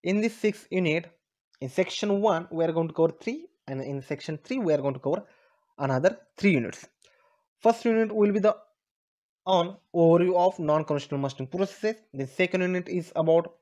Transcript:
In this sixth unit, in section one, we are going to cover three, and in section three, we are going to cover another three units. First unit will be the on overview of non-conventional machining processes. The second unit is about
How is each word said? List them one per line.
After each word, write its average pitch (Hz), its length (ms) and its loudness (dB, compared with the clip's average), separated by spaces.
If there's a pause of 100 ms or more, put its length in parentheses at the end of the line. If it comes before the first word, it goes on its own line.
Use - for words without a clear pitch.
In 196 180 -2
this 220 160 -2
sixth - 340 -4
unit, 170 360 -2 (540)
in 131 80 -8
section 196 520 -2
one, 180 300 0
we 165 140 -2
are 165 80 0
going 165 160 -2
to 160 60 -10
cover 165 260 2
three, 311 260 -8 (200)
and 135 140 -8
in 139 220 -8
section 151 360 -8
three, 262 200 -8
we 180 140 0
are 143 80 2
going 139 140 -2
to 135 60 -12
cover 170 240 -2 (540)
another 139 400 0 (180)
three 196 160 2
units. 120 340 -2 (760)
First 226 240 2
unit 220 300 0
will 208 180 4
be 208 60 0
the 208 180 2 (880)
on 185 320 0 (180)
overview 170 420 6
of 185 220 2
non-conventional 151 640 -2
machining 135 280 -6
processes. 196 480 -4 (180)
The 135 120 -6
second 185 340 -2
unit 180 280 -2
is 175 280 -6
about 165 460 2